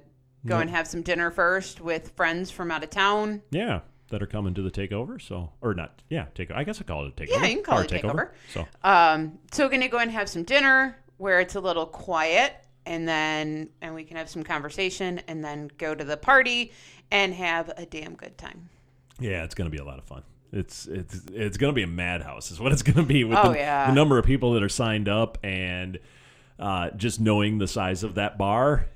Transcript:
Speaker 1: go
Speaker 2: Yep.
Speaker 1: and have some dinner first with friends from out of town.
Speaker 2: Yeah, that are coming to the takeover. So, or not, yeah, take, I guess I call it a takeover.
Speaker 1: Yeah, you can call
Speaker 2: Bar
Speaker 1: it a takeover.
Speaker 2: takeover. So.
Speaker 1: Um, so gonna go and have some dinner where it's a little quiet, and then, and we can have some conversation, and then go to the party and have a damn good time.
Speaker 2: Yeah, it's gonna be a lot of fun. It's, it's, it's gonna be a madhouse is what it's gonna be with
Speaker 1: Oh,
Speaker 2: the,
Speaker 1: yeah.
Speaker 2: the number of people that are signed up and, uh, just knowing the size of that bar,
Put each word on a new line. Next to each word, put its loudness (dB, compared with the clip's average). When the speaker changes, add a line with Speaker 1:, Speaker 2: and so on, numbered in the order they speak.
Speaker 1:
go 0
Speaker 2:
Yep. 2
Speaker 1:
and -2
have -2
some -8
dinner 0
first 0
with -4
friends -2
from -8
out -4
of -12
town. 0
Speaker 2:
Yeah, -2
that -4
are -4
coming -4
to -2
the -4
takeover. -6
So, -10
or -2
not, -10
yeah, -6
take, -8
I -4
guess -8
I -14
call -6
it -12
a -10
takeover. -8
Speaker 1:
Yeah, 2
you 0
can -4
call 0
Speaker 2:
Bar 2
Speaker 1:
it -6
a 0
takeover. -2
Speaker 2:
takeover. -2
So. -6
Speaker 1:
Um, 4
so 2
gonna 2
go 0
and 0
have -4
some -6
dinner 4
where 4
it's 2
a -2
little 0
quiet, 2
and -4
then, -2
and -12
we -14
can -18
have -12
some -10
conversation, -4
and -8
then -10
go -4
to -8
the -4
party 2
and 0
have -2
a -12
damn -12
good -18
time. -18
Speaker 2:
Yeah, -4
it's -10
gonna -4
be -8
a -10
lot -12
of -16
fun. -16
It's, -8
it's, -10
it's -4
gonna 2
be 0
a -4
madhouse -6
is -14
what 0
it's 2
gonna 6
be 6
with 4
Speaker 1:
Oh, 8
Speaker 2:
the, 0
Speaker 1:
yeah. 2
Speaker 2:
the 6
number 8
of 4
people 4
that 4
are 2
signed 0
up 0
and, -4
uh, -2
just -2
knowing 4
the 0
size -2
of -6
that -2
bar, 4